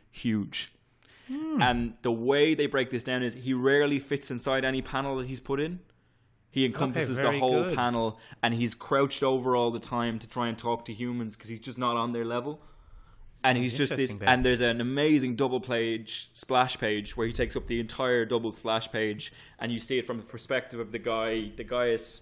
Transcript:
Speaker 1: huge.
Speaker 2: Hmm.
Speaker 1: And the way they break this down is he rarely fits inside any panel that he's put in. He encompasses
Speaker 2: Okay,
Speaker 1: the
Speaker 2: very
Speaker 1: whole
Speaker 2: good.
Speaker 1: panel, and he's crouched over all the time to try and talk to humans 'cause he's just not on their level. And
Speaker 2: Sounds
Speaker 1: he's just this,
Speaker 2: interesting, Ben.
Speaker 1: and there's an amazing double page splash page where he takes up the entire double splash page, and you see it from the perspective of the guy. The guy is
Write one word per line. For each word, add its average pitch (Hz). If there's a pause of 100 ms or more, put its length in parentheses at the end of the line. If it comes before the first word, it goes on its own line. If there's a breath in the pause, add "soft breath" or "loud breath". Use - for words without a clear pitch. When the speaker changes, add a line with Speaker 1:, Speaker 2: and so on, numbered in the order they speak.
(120)
Speaker 1:
huge. 107 (540 soft breath)
Speaker 2:
Hmm. 302
Speaker 1:
And 120 (100)
the 123
way 139
they 147
break 135
this 120
down 127
is 120
he 131
rarely 139
fits -
inside 131
any 131
panel 135
that 127
he's 127
put 139
in. 175 (680)
He 135
encompasses 123
Speaker 2:
Okay, -
Speaker 1:
the 123
Speaker 2:
very 110
Speaker 1:
whole 123
Speaker 2:
good. 147
Speaker 1:
panel, 117 (240 loud breath)
and 117
he's 117
crouched -
over 131
all 120
the 117
time 117
to -
try 120
and 110
talk 117
to 117
humans 120
'cause -
he's 113
just 123
not 120
on 120
their 117
level. 123 (840 soft breath)
And 127
Speaker 2:
Sounds -
Speaker 1:
he's 127
just 139
this, 131
Speaker 2:
interesting, 101
Ben. 101
Speaker 1:
and 127
there's 123
an 117
amazing 131
double 127
page 113
splash 127
page 107
where 113
he 117
takes 117
up -
the 120
entire 120
double 113
splash 110
page, 107 (300 loud breath)
and 113
you 117
see 127
it 117
from 120
the 107
perspective 120
of 107
the 117
guy. 110
The 117
guy 123
is -